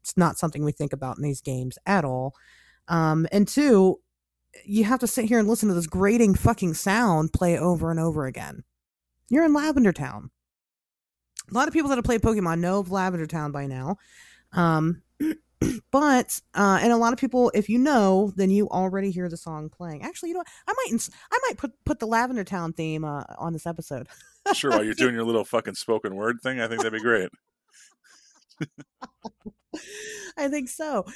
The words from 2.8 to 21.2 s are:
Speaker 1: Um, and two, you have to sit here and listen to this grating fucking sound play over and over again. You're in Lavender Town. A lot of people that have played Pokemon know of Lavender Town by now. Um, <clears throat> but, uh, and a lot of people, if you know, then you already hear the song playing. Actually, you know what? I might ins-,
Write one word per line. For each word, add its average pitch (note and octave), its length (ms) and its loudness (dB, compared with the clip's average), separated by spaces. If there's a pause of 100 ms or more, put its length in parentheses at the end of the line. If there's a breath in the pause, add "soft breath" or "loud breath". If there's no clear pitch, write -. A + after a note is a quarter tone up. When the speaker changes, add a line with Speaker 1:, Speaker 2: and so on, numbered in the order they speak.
Speaker 1:
Um, D#3+ 440 2
and G#3 160 4
two, G#3+ 520 4 (640)
you G#3 200 0
have A#3 160 2
to A#3+ 80 0
sit A3+ 180 0
here A#3 140 4
and G#3 80 4
listen G#3+ 220 2
to F3+ 60 2
this E3+ 120 -2
grating G3+ 480 4
fucking F#3 400 2
sound F#3+ 580 2
play F3 240 2
over E3 320 0
and E3 100 -2
over D#3 280 -2
again. D2 360 -12 (640)
You're D4 160 4
in D#4 100 4
Lavender C#4 380 2
Town. C3 380 -10 (1200)
A - 60 -8
lot C#4 120 2
of D#4+ 60 -4
people D4+ 160 2
that C4+ 80 2
have A#3+ 80 -2
played A#3+ 160 0
Pokemon F#3 380 2
know F3+ 200 0
of F3+ 120 -6
Lavender F#3 340 -2
Town D3+ 260 -6
by C#3+ 140 -8
now. C3+ 320 -6 (560 soft breath)
Um, E3 480 2 (180)
<clears throat> - 720 -4
but, C#4 480 2 (140)
uh, G3 260 4
and A#3 140 4
a A#3 40 4
lot A#3 140 2
of B3+ 60 -2
people, B3 380 2
if G#3 140 0
you A#3 100 2
know, G#3 560 4
then F#3+ 160 2
you G3+ 180 2
already F#3+ 400 -2
hear F3+ 200 -6
the E3+ 80 -10
song D#3 320 -12
playing. E3 340 -14
Actually, F4 260 -10
you E4+ 60 -6
know F4+ 60 -6
what? E4 60 -16 (200 loud breath)
I G4+ 100 -2
might C5 140 -4
ins-, - 180 -2 (220 loud breath)